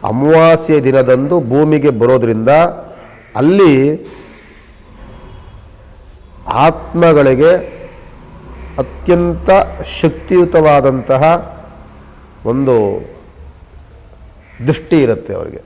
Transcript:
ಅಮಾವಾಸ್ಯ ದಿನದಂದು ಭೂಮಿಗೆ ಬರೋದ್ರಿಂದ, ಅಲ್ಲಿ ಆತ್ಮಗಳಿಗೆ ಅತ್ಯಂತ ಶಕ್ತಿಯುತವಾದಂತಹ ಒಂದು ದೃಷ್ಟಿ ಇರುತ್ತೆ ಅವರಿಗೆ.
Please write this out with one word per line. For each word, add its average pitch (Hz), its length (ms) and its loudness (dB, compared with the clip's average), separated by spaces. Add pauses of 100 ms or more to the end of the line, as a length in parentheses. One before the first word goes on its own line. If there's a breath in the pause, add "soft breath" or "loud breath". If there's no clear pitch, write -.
ಅಮಾವಾಸ್ಯ 156 800 2
ದಿನದಂದು 131 580 0
ಭೂಮಿಗೆ 143 580 0
ಬರೋದ್ರಿಂದ, 117 520 0 (840 loud breath)
ಅಲ್ಲಿ 170 380 2 (3000 loud breath)
ಆತ್ಮಗಳಿಗೆ 156 880 2 (1300)
ಅತ್ಯಂತ 175 720 -2 (420)
ಶಕ್ತಿಯುತವಾದಂತಹ 147 1300 0 (1200)
ಒಂದು 131 300 0 (1900)
ದೃಷ್ಟಿ 160 340 -2
ಇರುತ್ತೆ 110 320 -2
ಅವರಿಗೆ. 80 320 -12